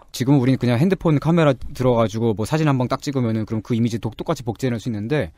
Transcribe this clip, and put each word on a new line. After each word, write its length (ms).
지금 280
우리는 180
그냥 200
핸드폰 400
카메라 340
들어가지고 600
뭐 120
사진 220
한 100
방 100
딱 140
찍으면은 440
그럼 160
그 120
이미지 240
독-, 180
똑같이 260
복제해낼 360
수 100
있는데 500